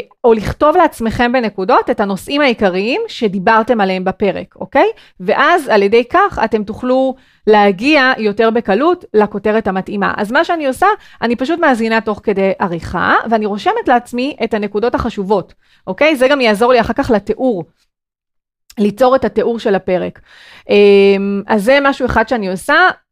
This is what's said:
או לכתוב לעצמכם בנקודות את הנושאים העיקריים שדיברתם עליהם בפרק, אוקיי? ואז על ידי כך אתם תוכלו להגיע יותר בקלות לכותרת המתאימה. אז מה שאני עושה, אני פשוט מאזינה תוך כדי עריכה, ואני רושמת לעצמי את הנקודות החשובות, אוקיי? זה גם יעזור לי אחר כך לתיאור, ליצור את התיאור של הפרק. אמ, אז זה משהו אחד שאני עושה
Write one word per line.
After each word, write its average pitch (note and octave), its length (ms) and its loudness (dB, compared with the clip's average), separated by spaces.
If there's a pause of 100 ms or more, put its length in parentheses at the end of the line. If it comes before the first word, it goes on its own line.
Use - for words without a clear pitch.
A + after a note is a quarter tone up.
(240)
או A#3 80 6
לכתוב D4 440 0
לעצמכם A#3+ 560 0
בנקודות A#3+ 580 0
את A#3+ 100 -2
הנושאים G3+ 400 -4
העיקריים A3+ 680 0
שדיברתם A3 720 0
עליהם F#3+ 240 -2
בפרק, F#3+ 520 -4
אוקיי? E4 320 0 (320)
ואז C4+ 480 0
על A3 140 2
ידי A3+ 280 2
כך F#4+ 340 0
אתם G#3+ 200 -2
תוכלו B3+ 500 -2 (320)
להגיע G#3+ 720 4
יותר A3 320 0
בקלות A#3+ 540 0 (100)
לכותרת G#3+ 540 0
המתאימה. F#3+ 480 -4
אז G#3 160 -4
מה D4+ 120 2
שאני E4 220 -4
עושה, C4 200 0 (360)
אני A#3+ 140 -2
פשוט D4 240 -4
מאזינה A3+ 400 0
תוך G#3+ 220 -4
כדי G3 360 0
עריכה, F3+ 560 -2 (160)
ואני A3 160 0
רושמת F4 420 -4
לעצמי B3 560 -2
את A#3 100 -4
הנקודות G#3 400 -2
החשובות, G3+ 600 -4 (320)
אוקיי? C#4+ 300 0
זה B3+ 120 2
גם C#4+ 120 0
יעזור A#3 320 2
לי A#3+ 80 4
אחר A3+ 120 -2
כך - 180 -2
לתיאור, G#3+ 540 -2 (1120)
ליצור G#3+ 380 2
את C4 80 -2
התיאור A3 340 -2
של G#3+ 160 -2
הפרק. F3+ 460 -4 (480)
אמ, G3+ 760 4
אז G#3+ 180 -2
זה C4+ 180 4
משהו C#4 240 0
אחד A3+ 220 0
שאני G#3+ 220 -4
עושה D4+ 380 0 (240)